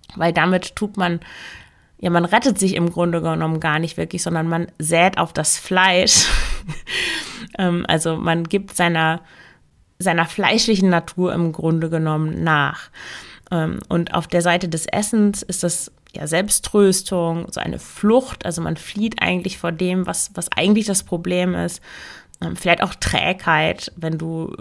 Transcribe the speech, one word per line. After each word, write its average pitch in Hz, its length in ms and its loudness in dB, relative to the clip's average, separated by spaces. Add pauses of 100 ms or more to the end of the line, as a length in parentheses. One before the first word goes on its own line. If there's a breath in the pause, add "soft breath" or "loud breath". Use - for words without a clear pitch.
(160)
Weil 170 180 0
damit 180 420 2
tut 208 220 -4
man, 175 240 0 (800 loud breath)
ja, - 80 0
man 175 160 4
rettet 208 320 2
sich 190 180 2
im 170 160 2
Grunde 170 300 0
genommen 160 380 0
gar 156 180 0
nicht 160 180 -4
wirklich, 165 280 -4
sondern 165 260 0
man 170 180 0 (120)
sät 170 380 4
auf 165 140 0
das - 260 0
Fleisch. 185 760 4
<laughs> - 40 4 (1200 loud breath)
Ähm, 175 300 0
also 160 300 2
man 170 280 0
gibt 196 300 -4
seiner, 165 460 2 (800 loud breath)
seiner 170 260 2
fleischlichen 196 640 2
Natur 175 440 0
im 170 180 0
Grunde 160 380 0
genommen 156 540 -2
nach. 151 460 0 (600 loud breath)
Ähm, 160 300 -2 (100)
und 170 240 0
auf 165 140 -2
der 175 140 2
Seite 175 280 2
des 160 160 -6
Essens 208 560 2
ist - 220 -6
das - 280 -2 (220)
ja 151 140 -10
Selbsttröstung, 185 1200 2
so - 80 -8
eine - 200 -6
Flucht. - 680 2
Also 165 160 -4
man 160 160 -4
flieht 220 440 -4
eigentlich 180 360 -2
vor 170 140 -4
dem, 180 340 0
was, - 300 -4
was - 160 -6
eigentlich 208 340 2
das 196 180 -2
Problem 180 520 -2
ist. 175 260 -4 (600 loud breath)
Ähm, 165 140 -6
vielleicht 175 260 2
auch 175 140 -2
Trägheit, - 1000 0
wenn 160 220 -4
du 160 440 -6